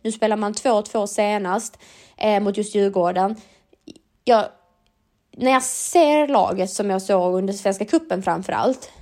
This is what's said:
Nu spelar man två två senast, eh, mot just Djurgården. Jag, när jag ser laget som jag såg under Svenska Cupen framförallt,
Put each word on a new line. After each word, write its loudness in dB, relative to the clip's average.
Nu -4
spelar 0
man -4
två 2
två -4
senast, -2
eh, 2
mot 0
just -4
Djurgården. 0
Jag, 4
när 0
jag 2
ser 2
laget 0
som -4
jag -2
såg 2
under -2
Svenska -4
Cupen 0
framförallt, -2